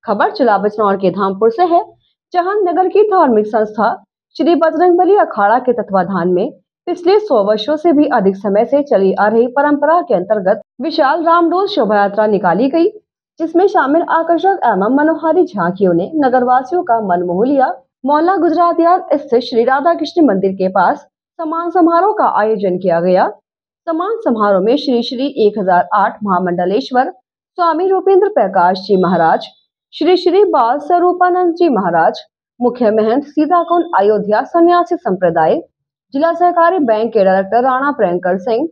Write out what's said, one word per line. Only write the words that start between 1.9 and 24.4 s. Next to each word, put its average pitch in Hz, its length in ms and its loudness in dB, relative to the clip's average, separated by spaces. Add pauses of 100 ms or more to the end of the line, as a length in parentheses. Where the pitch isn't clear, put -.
जहां 359 240 -2
नगर 370 300 0
की 392 160 2
धार्मिक 294 440 2
संस्था 214 420 -2 (460)
श्री 330 200 2
बजरंगबली 339 600 2
अखाड़ा 233 440 2
के 247 140 -2
तत्वाधान 190 560 -2
में 185 220 0 (360)
पिछले 349 320 0
सौ 302 240 0
वर्षों 214 320 -2
से 311 180 0
भी 277 200 4
अधिक 196 220 0
समय 208 300 0
से 285 180 0
चली 196 300 2
आ 196 140 0
रही 233 200 2
परंपरा 294 540 2
के 294 140 -2
अंतर्गत 196 460 -2 (200)
विशाल 311 440 -2
रामडोल 339 420 2
शोभा 220 300 -2
यात्रा 202 300 0
निकाली 190 420 0
गई, 339 200 0 (500)
जिसमें 339 280 0
शामिल 330 440 0
आकर्षक 330 540 0
एवं 220 300 0
मनोहारी 320 500 0
झांकियों 190 480 -2
ने 180 220 -2
नगरवासियों 254 680 0
का 226 180 -2
मन 180 260 -2
मोह 180 180 0
लिया। 277 280 0 (320)
मोहल्ला 311 320 0
गुजरात 339 420 0
यार्ड 339 380 0
स्थित 247 260 -2
श्री 233 220 -2
राधा 277 280 0
कृष्ण 330 340 0
मंदिर 190 260 0
के 190 180 -2
पास 196 360 0 (320)
सम्मान 330 300 -6
समारोह 349 480 2
का 247 220 0
आयोजन 202 380 -2
किया 175 240 0
गया। 185 300 2 (560)
सम्मान 349 360 -4
समारोह 208 380 0